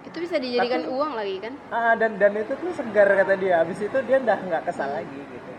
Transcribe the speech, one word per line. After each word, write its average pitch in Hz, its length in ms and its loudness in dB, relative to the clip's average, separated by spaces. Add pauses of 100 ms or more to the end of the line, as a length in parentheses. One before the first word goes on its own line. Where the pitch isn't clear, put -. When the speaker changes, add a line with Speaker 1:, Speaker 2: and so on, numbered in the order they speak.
Speaker 1:
Itu - 140 -14
bisa 339 180 -4
dijadikan 247 460 0
Speaker 2:
Tapi 311 100 -6
Speaker 1:
uang 262 220 -2
lagi 202 260 -4
kan? 226 140 -10 (140)
Speaker 2:
Ah, 233 260 2
dan, 214 220 2
dan 202 180 6
itu 214 180 -4
tuh 320 200 -4
segar 208 360 4
kata 196 260 4
dia. 185 300 2
Habis 170 160 -4
itu 208 220 -2
dia 254 160 2
udah 220 200 2
nggak 175 260 -4
kesal 160 220 -4
Speaker 1:
Hmm. 143 120 -4
Speaker 2:
lagi 165 260 -10
gitu. 127 340 -16